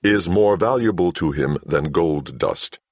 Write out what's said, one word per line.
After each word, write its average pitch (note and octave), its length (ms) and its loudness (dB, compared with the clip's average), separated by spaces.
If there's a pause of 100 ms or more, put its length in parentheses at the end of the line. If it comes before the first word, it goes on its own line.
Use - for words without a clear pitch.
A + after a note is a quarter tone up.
is G2+ 240 2
more G#2 300 4
valuable A2 540 0
to D#2+ 200 -2
him C#2 320 -2
than D2 280 -2
gold D2 480 -2
dust. - 400 -4 (120)